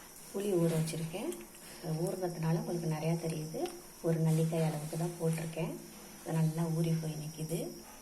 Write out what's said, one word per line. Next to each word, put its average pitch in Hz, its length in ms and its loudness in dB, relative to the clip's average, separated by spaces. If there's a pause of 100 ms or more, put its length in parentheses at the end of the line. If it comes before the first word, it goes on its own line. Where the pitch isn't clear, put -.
(320)
புளி 202 200 0 (120)
ஊற 165 160 6
வச்சிருக்கேன். 165 520 -2 (460)
அது 160 160 -2 (140)
ஊறுனதுனால 165 560 0
உங்களுக்கு 160 340 0
நிறையா 160 180 2 (120)
தெரியுது. 156 340 -4 (460)
ஒரு 160 180 4
நெல்லிக்காய் 160 420 4
அளவுக்கு 151 340 -2
தான் 175 160 -2
போட்டிருக்கேன். 165 560 0 (480)
அது - 160 -4
நல்லா 160 260 4 (120)
ஊறி 160 160 4 (100)
போய் 156 220 -4
நிக்குது. 156 360 -4 (420)